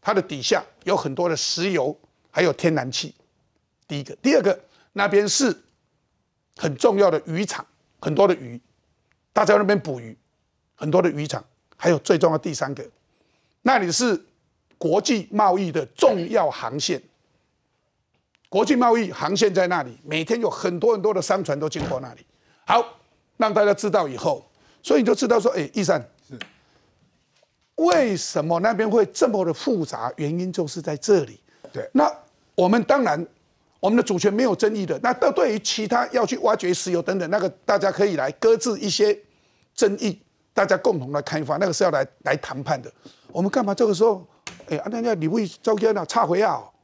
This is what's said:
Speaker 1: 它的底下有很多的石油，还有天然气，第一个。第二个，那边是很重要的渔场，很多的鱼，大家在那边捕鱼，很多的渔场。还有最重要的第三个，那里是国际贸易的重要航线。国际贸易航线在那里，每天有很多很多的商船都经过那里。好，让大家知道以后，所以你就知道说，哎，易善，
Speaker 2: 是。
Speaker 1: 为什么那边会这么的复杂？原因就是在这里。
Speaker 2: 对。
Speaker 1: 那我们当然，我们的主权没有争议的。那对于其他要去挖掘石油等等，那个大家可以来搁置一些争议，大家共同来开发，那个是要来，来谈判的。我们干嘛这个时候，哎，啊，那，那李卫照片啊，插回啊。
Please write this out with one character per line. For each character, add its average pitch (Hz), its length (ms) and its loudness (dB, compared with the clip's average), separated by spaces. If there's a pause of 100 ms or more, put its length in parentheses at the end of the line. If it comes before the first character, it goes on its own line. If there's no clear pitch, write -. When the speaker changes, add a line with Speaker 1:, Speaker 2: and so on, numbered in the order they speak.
Speaker 1:
它 208 100 -2
的 196 80 2
底 143 220 -8
下 185 200 0 (220)
有 190 100 0
很 151 200 -4
多 175 160 -2
的 165 40 -2
石 170 360 -4
油， 151 260 -2 (340)
还 - 120 0
有 143 100 2
天 160 220 0
然 131 180 -4
气， - 220 -8 (720)
第 147 100 -8
一 143 40 -8
个。 143 140 -14
第 269 180 2
二 - 80 4
个， 185 160 2 (340)
那 202 160 0
边 202 180 4
是 233 360 0 (960)
很 151 180 -4
重 196 220 2
要 202 120 6
的 156 140 -2
渔 165 220 -4
场， - 200 -10 (340)
很 156 140 -4
多 196 140 4
的 180 60 4
鱼， 120 260 -14 (720)
大 208 100 2
家 208 120 4
在 208 40 4
那 208 60 2
边 202 160 2
捕 135 180 -8
鱼， 113 180 -16 (580)
很 151 160 -8
多 180 100 4
的 180 100 2
渔 151 160 -8
场。 123 160 -8 (320)
还 - 160 0
有 160 80 2
最 170 180 2
重 170 140 4
要 156 80 0
的 - 60 -6
第 160 100 -6
三 139 220 -6
个， 156 80 -14 (760)
那 254 160 2
里 185 120 -2
是 208 340 0 (540)
国 175 220 0
际 220 320 -2
贸 196 260 2
易 180 140 -4
的 160 120 -2 (120)
重 202 340 2
要 196 180 2
航 127 300 -8
线。 151 240 -4 (1500)
国 202 160 2
际 285 120 2
贸 233 200 4
易 220 140 -2
航 175 260 -4
线 202 160 2
在 180 140 2
那 175 160 0
里， 123 220 -12
每 156 200 -4
天 233 160 -2
有 220 80 0
很 175 300 -4
多 226 140 2
很 208 100 -2
多 214 100 2
的 190 80 -2
商 190 220 -2
船 147 160 -4
都 156 100 -4
经 151 200 -6
过 135 100 -4
那 127 160 -12
里。 - 100 -20 (400)
好， - 360 0 (360)
让 214 160 0
大 208 120 4
家 202 100 4
知 208 160 -4
道 185 160 2
以 131 100 -8
后， - 320 -4 (320)
所 - 160 2
以 285 40 6
你 220 60 2
就 240 60 4
知 - 140 0
道 233 140 4
说， 220 160 2
哎， 147 160 -4
易 214 100 -2
善， 170 180 2 (280)
Speaker 2:
是。 131 100 -18 (1400)
Speaker 1:
为 311 420 2
什 - 280 -4
么 170 160 0
那 220 120 2
边 220 160 -2
会 208 180 4
这 - 200 0
么 208 180 0
的 165 80 -2
复 196 320 -2
杂？ 117 320 -8
原 147 220 -4
因 185 140 -6
就 170 120 -2
是 151 160 -10
在 151 160 -6
这 175 280 2
里。 - 160 -18 (320)
Speaker 2:
对。 - 220 -10
Speaker 1:
那 285 140 4 (460)
我 180 140 2
们 226 160 4
当 277 180 2
然， 165 240 -2 (540)
我 185 100 2
们 226 60 2
的 240 80 4
主 196 120 -2
权 196 160 2
没 226 120 2
有 220 100 2
争 214 180 0
议 202 140 -4
的。 151 160 -4
那 240 100 2 (200)
对 285 220 0
于 214 40 -4
其 208 300 -6
他 240 240 0
要 240 120 2
去 247 140 -4
挖 220 160 2
掘 185 180 -2
石 175 200 -4
油 170 100 0
等 190 160 -2
等， 170 100 -4
那 202 120 0
个 185 80 -2 (160)
大 208 120 2
家 196 140 0
可 202 160 0
以 196 80 0
来 139 180 -2
搁 226 240 4
置 226 220 -2
一 208 100 -4
些 208 300 2 (560)
争 202 240 2
议， - 220 -4 (320)
大 196 140 2
家 190 100 4
共 190 240 0
同 127 120 -10
来 147 100 -2
开 151 200 -6
发， 147 140 -4
那 196 100 0
个 196 60 0
是 - 100 0
要 185 80 4
来， 139 160 0 (180)
来 147 120 0
谈 143 260 -10
判 135 200 -4
的。 - 100 -18 (360)
我 - 120 -6
们 190 100 2
干 247 140 0
嘛 202 100 -2
这 240 120 2
个 208 80 2
时 180 100 2
候， 202 180 2 (460)
哎， 160 80 -4
啊， 147 140 -6
那， 233 100 -4
那 233 140 0
李 160 120 -4
卫 202 220 0 (140)
照 220 120 2
片 214 220 2
啊， 180 80 -4
插 220 220 0
回 175 160 2
啊。 156 200 0 (220)